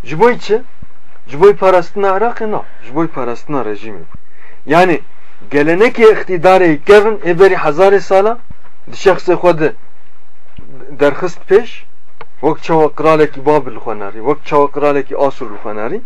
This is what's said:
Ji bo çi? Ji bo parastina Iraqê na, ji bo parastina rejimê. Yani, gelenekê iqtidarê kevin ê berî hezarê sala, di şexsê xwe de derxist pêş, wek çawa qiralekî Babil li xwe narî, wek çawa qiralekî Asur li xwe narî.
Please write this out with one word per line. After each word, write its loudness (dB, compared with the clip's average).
Ji -4
bo 2
çi? -2
Ji -2
bo 8
parastina 2
Iraqê -2
na, -4
ji -6
bo 0
parastina -4
rejimê. -4
Yani, 2
gelenekê 2
iqtidarê 2
kevin 6
ê 0
berî 6
hezarê 2
sala, 2
di -6
şexsê 2
xwe 2
de 0
derxist 0
pêş, 2
wek -2
çawa 2
qiralekî 2
Babil 2
li -6
xwe -4
narî, -6
wek -2
çawa 2
qiralekî -2
Asur -2
li -6
xwe -4
narî. -4